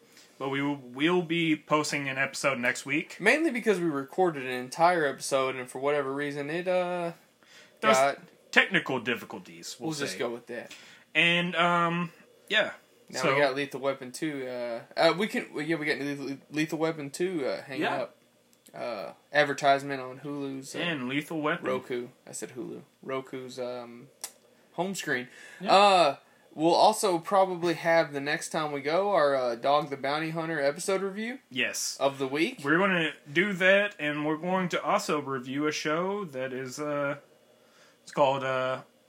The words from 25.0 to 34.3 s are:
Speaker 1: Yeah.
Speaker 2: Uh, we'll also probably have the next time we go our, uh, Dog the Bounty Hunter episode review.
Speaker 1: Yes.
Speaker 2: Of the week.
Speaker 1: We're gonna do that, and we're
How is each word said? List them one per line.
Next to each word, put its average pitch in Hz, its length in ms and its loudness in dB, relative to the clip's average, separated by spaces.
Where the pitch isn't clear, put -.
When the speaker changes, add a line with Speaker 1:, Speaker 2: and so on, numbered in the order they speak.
Speaker 1:
Yeah. 190 120 2
Speaker 2:
Uh, 185 420 6
we'll 160 220 4
also 185 440 6
probably 175 560 2
have 165 360 2
the 143 80 -4
next 151 300 -4
time 151 240 -2
we 139 80 -6
go 175 300 0
our, 147 220 4
uh, 123 220 0
Dog 143 360 2
the 139 60 -6
Bounty 147 340 -2
Hunter 160 280 -4
episode 180 440 0
review. 220 360 -6
Speaker 1:
Yes. 120 520 -4
Speaker 2:
Of 135 160 2
the 135 100 -2
week. 165 380 -2
Speaker 1:
We're 156 140 4
gonna 180 320 2
do 190 220 2
that, 196 440 4
and 147 280 -2
we're 156 100 0